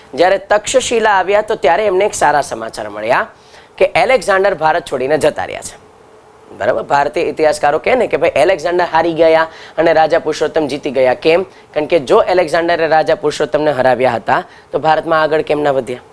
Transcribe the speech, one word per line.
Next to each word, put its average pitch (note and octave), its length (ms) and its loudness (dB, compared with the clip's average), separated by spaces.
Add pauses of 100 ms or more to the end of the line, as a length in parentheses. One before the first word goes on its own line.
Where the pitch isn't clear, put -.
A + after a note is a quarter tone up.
(140)
જ્યારે F#3 240 2
તક્ષશિલા A3 720 0
આવ્યા G3 300 2
તો G#3+ 140 -4
ત્યારે F#3+ 300 0
એમને G3 200 0
એક G#3 80 -4
સારા D3 280 2
સમાચાર A2+ 480 -10
મળ્યા A#2 380 -2 (500)
કે - 80 2
અલેક્ઝાન્ડર G3 680 2
ભારત D#3+ 380 -2
છોડીને C#3 260 0
જતા C3+ 280 -2
રહ્યા G1+ 160 -12
છે, - 160 -16 (800)
બરાબર? B2+ 260 -2
ભારતીય D3 400 0
ઇતિહાસકારો D3+ 560 0
કહે A#3 160 0
ને G#3+ 120 0
કે D#3 100 -2
ભાઈ C#3 120 0
અલેક્ઝાન્ડર F3 560 0
હારી E3 280 0
ગયા D#3+ 340 4 (300)
અને D#3+ 160 2
રાજા D#3 260 2
પુરુષોત્તમ D3+ 480 -2
જીતી C#3+ 240 -6
ગયા. B2+ 220 2
કેમ? E3+ 300 2
કારણ - 420 -8
કે E3+ 140 2
જો C#3+ 180 2
અલેક્ઝાન્ડરે E3+ 720 0
રાજા D#3 280 2
પુરુષોત્તમને D3+ 560 0
હરાવ્યા B2+ 400 2
હતા B2+ 320 -2 (280)
તો - 80 -4
ભારતમાં D#3 420 0
આગળ D#3 200 2
કેમ D3+ 200 -2
ના C#3+ 100 2
વધ્યા, B2+ 280 -4 (140)